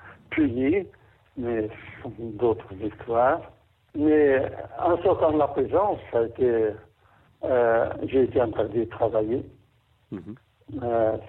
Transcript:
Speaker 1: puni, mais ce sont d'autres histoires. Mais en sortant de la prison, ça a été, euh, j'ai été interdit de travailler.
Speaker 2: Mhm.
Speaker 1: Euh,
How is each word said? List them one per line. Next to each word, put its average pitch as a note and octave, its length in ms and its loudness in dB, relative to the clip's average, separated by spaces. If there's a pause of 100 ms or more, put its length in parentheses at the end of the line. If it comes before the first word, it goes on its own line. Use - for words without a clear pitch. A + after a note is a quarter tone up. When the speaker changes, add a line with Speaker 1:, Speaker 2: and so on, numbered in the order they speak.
(320)
Speaker 1:
puni, D3 560 0 (500)
mais A#2 300 -2
ce - 340 -16
sont A#2 160 -12
d'autres A2 560 -2 (100)
histoires. B2 580 0 (520)
Mais D3 480 4 (380)
en E3+ 240 2
sortant E3+ 280 4
de D3+ 60 0
la C#3+ 100 2
prison, D3+ 520 0 (120)
ça A#2+ 80 2
a A#2 40 2
été, A2+ 460 2 (720)
euh, A#2+ 460 2 (180)
j'ai B2+ 160 4
été B2 180 2
interdit A2 380 0
de A2+ 60 0
travailler. A2+ 600 -2 (640)
Speaker 2:
Mhm. G2 260 -10 (460)
Speaker 1:
Euh, A#2 360 0 (120)